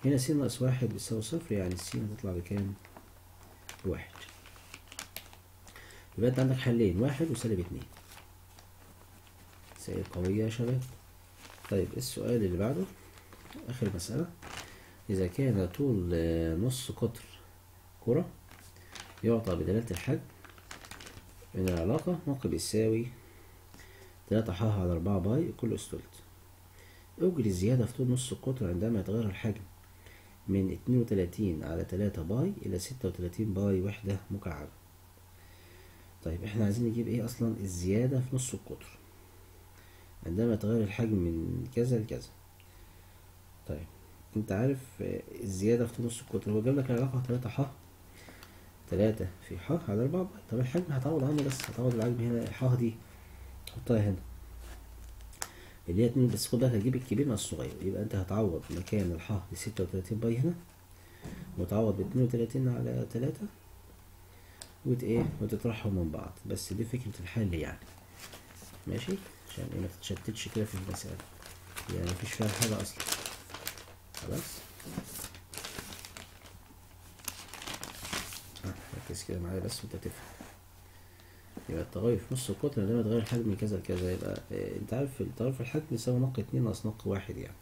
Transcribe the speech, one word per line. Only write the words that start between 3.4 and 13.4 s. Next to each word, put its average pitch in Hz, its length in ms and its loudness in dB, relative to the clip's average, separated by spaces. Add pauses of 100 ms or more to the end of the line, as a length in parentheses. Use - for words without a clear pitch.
بواحد. 87 260 -2 (2000)
يبقى 117 120 4
أنت 131 100 2
عندك 131 160 6
حلين، 113 460 4
واحد 143 300 2
وسالب 110 280 0
اتنين. - 240 -4 (1900)
مسائل 92 260 -4
قوية 95 400 2
يا 110 60 4
شباب. 120 320 2 (880)
طيب 95 180 4 (100)
السؤال 117 480 2
اللي 90 120 2
بعده، 139 260 2 (880)